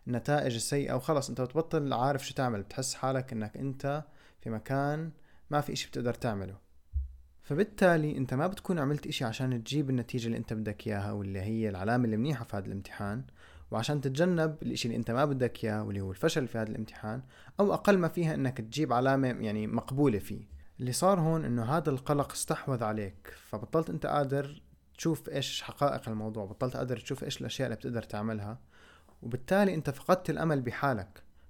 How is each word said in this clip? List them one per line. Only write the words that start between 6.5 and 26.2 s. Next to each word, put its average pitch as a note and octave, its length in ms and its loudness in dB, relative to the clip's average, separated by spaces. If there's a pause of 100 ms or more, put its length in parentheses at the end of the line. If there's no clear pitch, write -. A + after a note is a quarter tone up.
فبالتالي E3 720 4
أنت C3 180 0
ما C#3+ 120 2
بتكون F#3 320 -2
عملت C#3+ 280 0
إشي D3 180 -2
عشان A#2+ 400 0
تجيب C#3 260 0
النتيجة A#2+ 360 0
اللي A#2 120 0
أنت A#2 140 -6
بدك G#2+ 340 -4
إياها، G#2 260 0
واللي G2 280 -2
هي A2 280 0
العلامة G#2 360 2
اللي A2 120 2
منيحة B2 280 0
في - 120 -6
هذا G2 100 -4
الامتحان، G#2 580 -6 (460)
وعشان B2+ 300 0
تتجنب D#3+ 640 2
الإشي B2 260 -2
اللي A2+ 80 -2
أنت A#2 140 -2
ما B2 140 4
بدك B2+ 400 0
إياه، G#2+ 180 0
واللي G2+ 180 -4
هو F#2+ 100 -4
الفشل C#3+ 380 0
في A#2 100 -4
هذا A2 120 -2
الامتحان، A2 520 -6 (380)
أو G3+ 140 6
أقل G3 240 6
ما E3 100 2
فيها D#3+ 260 0
إنك C3 240 0
تجيب B2 340 -2
علامة، C3 360 4
يعني، G#2+ 380 -2
مقبولة A#2+ 520 2
فيه. G#2 260 -6 (360)
اللي B2 120 -2
صار F#3 280 6
هون D#3+ 240 4
إنه A#2+ 200 0
هذا D3+ 260 2
القلق C3+ 420 0
استحوذ C3 520 -2
عليك، G#2+ 500 -4 (140)
فبطلت C3+ 420 0
أنت D#3 160 -4
قادر C#3+ 560 0 (360)
تشوف E3 300 0
إيش C#3+ 340 -2
حقائق C3+ 460 0
الموضوع، A2 360 -4